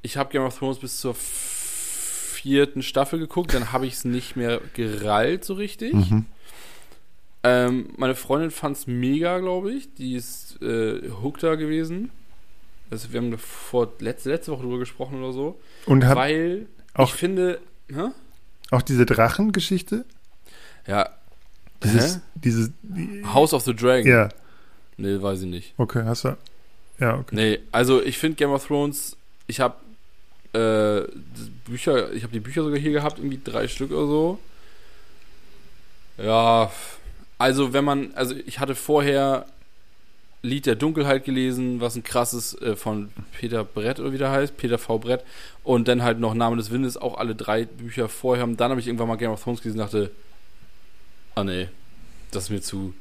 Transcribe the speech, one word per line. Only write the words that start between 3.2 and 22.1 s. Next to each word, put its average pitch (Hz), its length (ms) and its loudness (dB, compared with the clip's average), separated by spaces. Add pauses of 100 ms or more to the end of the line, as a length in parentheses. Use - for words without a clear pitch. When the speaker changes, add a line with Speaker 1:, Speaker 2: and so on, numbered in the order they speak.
Speaker 1:
dann 117 200 2
hab 127 100 2
ich's 127 240 -4
nicht 123 300 -2
mehr 120 240 0 (140)
gerallt 107 720 2
so 196 100 -6
richtig. 208 380 -4
Speaker 2:
Mhm. 104 320 6 (1200)
Speaker 1:
Ähm, 123 560 4
meine 127 160 2
Freundin 151 360 0
fand's 147 360 -6
mega, 139 540 2
glaub 185 260 -2
ich. 269 280 -6
Die 127 200 -6
ist, - 480 -10
äh, 113 480 0 (120)
hooked 139 200 -4
da 160 140 4
gewesen. 160 540 -2 (800)
Also 113 220 -8
wir 120 80 -2
haben 117 180 -2
vor, - 600 -2
letzte, 123 300 -4
letzte 139 220 -2
Woche 131 100 -6
drüber 123 160 -4
gesprochen 131 440 -6
oder 131 100 -6
so. 143 280 -6 (260)
Speaker 2:
Und 131 200 10
hab 131 100 10
Speaker 1:
Weil 165 500 2 (280)
Speaker 2:
auch 131 140 8
Speaker 1:
ich - 60 -4
finde, 180 460 2 (320)
hä? 170 160 -4 (640)
Speaker 2:
Auch 127 120 4
diese 123 220 6
Drachengeschichte? 185 1000 4 (800)
Speaker 1:
Ja. 98 240 2 (720)
Speaker 2:
Dieses, 117 340 4